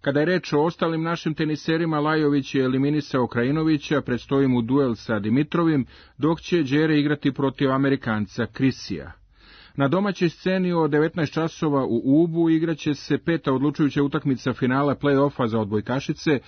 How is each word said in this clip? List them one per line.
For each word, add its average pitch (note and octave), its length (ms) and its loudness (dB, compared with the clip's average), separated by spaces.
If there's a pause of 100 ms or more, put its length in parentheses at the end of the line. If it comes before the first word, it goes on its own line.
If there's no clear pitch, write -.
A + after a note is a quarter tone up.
Kada C#3+ 200 0
je D3+ 60 2
reč F3+ 260 -2
o D3 80 4
ostalim E3 420 -2
našim E3 320 -4
teniserima, D#3+ 640 -2
Lajović D3 540 0
je C3+ 100 2
eliminisao C3+ 640 0
Krajinovića, C#3+ 760 0
predstoji C3+ 480 0
mu B2 140 2
duel B2+ 320 2
sa G#2+ 240 -4
Dimitrovim, C#3+ 680 0 (320)
dok D#3 220 0
će F3 220 0
Đere D3 360 2
igrati C#3+ 340 0
protiv C3+ 380 0
Amerikanca B2 760 0
Krisija. G2 680 -2 (640)
Na C#3 120 0
domaćoj F#3 400 0
sceni F#3 440 -2
od D#3+ 180 2
devetnaest D3+ 420 0
časova D#3 520 -2
u G#2 200 0
Ubu E3 460 2
igraće D#3+ 440 0
se C#3 240 -2
peta D#3+ 340 -2
odlučujuća C#3+ 500 0
utakmica C3+ 500 -2
finala C3 420 0
play-offa C#3 520 2
za A2 140 0
odbojkašice B2 880 -2